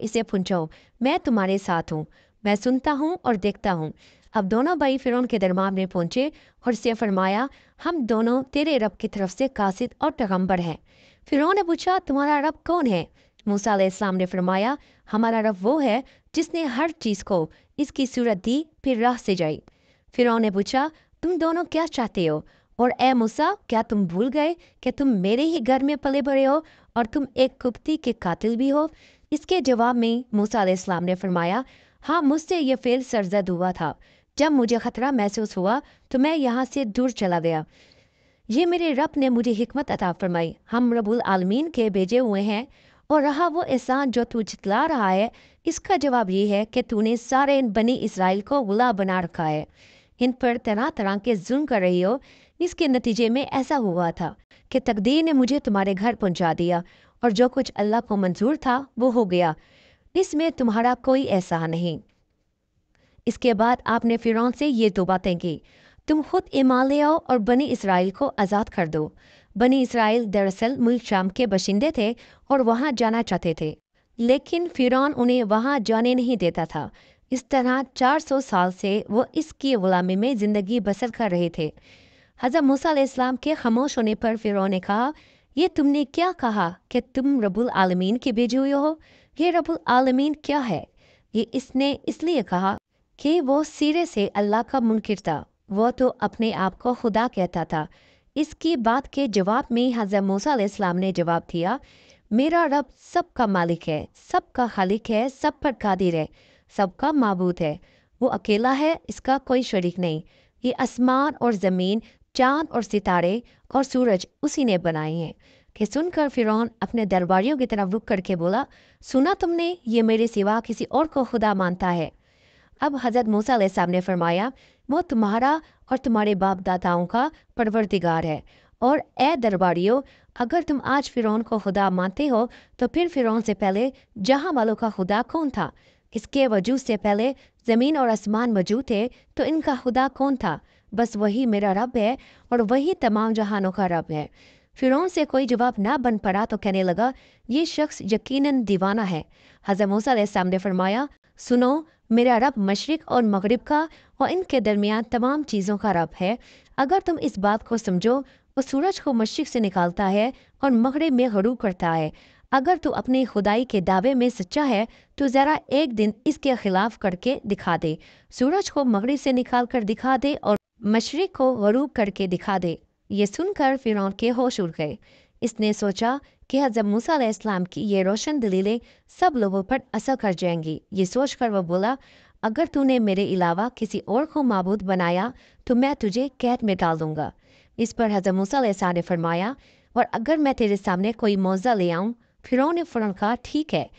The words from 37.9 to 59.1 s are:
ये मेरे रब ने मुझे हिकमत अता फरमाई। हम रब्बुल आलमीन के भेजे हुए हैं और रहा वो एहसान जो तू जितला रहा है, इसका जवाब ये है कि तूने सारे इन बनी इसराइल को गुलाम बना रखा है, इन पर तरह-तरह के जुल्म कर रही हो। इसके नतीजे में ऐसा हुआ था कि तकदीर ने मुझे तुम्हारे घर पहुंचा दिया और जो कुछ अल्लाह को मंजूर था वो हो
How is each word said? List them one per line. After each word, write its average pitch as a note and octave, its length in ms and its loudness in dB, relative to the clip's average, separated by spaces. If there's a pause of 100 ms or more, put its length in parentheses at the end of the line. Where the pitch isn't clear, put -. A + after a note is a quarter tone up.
ये C4 180 2
मेरे E4+ 280 0
रब D4+ 220 0
ने C4+ 140 2
मुझे A#3 220 0
हिकमत A#3+ 380 -4
अता F#3+ 240 -2
फरमाई। E3+ 400 -2 (160)
हम A#3+ 240 2
रब्बुल A3+ 320 0
आलमीन G3 440 0
के A3+ 200 0
भेजे F#3+ 300 0
हुए G#3 220 0
हैं G#3+ 240 -2 (440)
और D4+ 120 4
रहा D4 260 0
वो E4 160 -2
एहसान C4 460 0
जो A#3 140 0
तू A#3 200 -4
जितला G#3 420 -2
रहा A#3+ 240 0
है, G3+ 200 2 (360)
इसका E4+ 300 -2
जवाब B3 340 2
ये G3 180 2
है G#3 180 2
कि B3 180 -2
तूने A3 340 0
सारे C#4 400 2
इन B3+ 140 2
बनी A3+ 220 2 (100)
इसराइल F#3+ 380 0
को C#4+ 200 0
गुलाम A3 340 2
बना F#3+ 240 0
रखा E3+ 240 -4
है, D#3 220 -2 (540)
इन B3 140 2
पर A#3+ 240 0
तरह-तरह G#3+ 600 -2
के A3 180 0
जुल्म C4 300 -2
कर A3 140 0
रही F3+ 200 2
हो। G#3+ 200 0 (400)
इसके E4 280 -2
नतीजे A#3+ 420 2
में C4+ 120 0
ऐसा C4 360 -2
हुआ F3 340 0
था - 220 -6 (360)
कि C4 120 0
तकदीर B3 420 2
ने D#4+ 100 2
मुझे C4 260 4
तुम्हारे G3 340 0
घर A3+ 220 0
पहुंचा F3 380 0
दिया F3 280 0 (400)
और A#3+ 100 2
जो A#3+ 180 4
कुछ - 260 -2
अल्लाह G#3+ 260 0
को G#3+ 160 -4
मंजूर G#3 400 0
था B3+ 180 0 (220)
वो B3 120 4
हो A#3 160 2